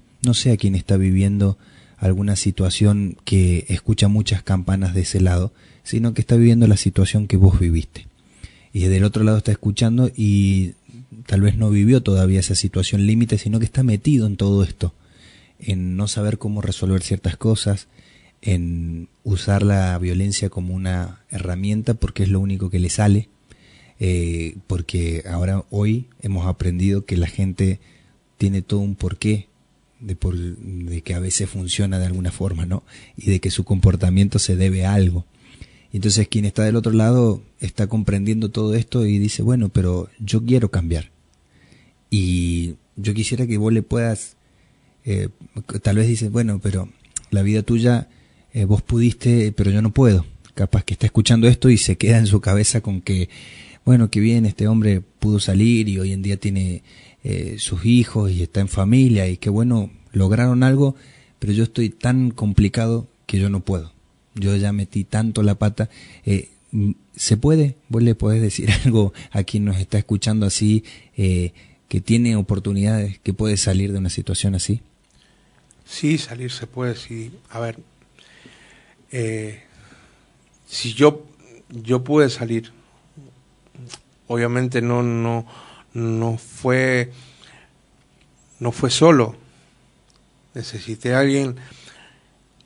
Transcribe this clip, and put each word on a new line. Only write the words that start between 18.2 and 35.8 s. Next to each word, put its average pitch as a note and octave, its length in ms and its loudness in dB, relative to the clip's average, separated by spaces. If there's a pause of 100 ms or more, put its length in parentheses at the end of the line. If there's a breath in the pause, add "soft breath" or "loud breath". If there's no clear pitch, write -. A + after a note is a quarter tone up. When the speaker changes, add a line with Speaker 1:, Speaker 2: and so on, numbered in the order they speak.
Speaker 1:
en E2+ 640 -4 (140)
usar G2+ 400 0
la F#2+ 360 2
violencia F#2 520 -2
como F2+ 240 -6
una F#2 460 -6 (100)
herramienta G2 640 -4
porque - 300 -2
es F#2+ 60 0
lo G2 100 2
único G2 280 -2
que F2+ 120 -2
le F2+ 100 0
sale, G#2 380 2 (720 soft breath)
eh, E2+ 560 -2 (100)
porque E2 640 -4
ahora, F2+ 400 -2
hoy, G#2+ 380 -2 (120)
hemos F#2 280 -4
aprendido F#2 560 -2
que F#2+ 120 -4
la E2+ 120 0
gente F#2+ 500 -2 (580 soft breath)
tiene G2 240 0
todo G2+ 200 -4
un G2+ 160 -4
porqué G2+ 500 -4 (540)
de G2+ 160 -8
por, F2+ 200 -4
de F2 640 -8
que F#2 120 -6
a F2 60 -4
veces F#2 280 -4
funciona F#2+ 520 -4
de F#2 60 -2
alguna F2+ 260 -4
forma, F2 340 -4
¿no? F#2 160 -4 (340 loud breath)
Y G2+ 140 -2
de F#2+ 80 2
que F#2 140 -4
su - 100 -4
comportamiento F#2 760 2
se F#2 160 0
debe F#2 280 0
a G2 100 0
algo. F2+ 320 2 (640 soft breath)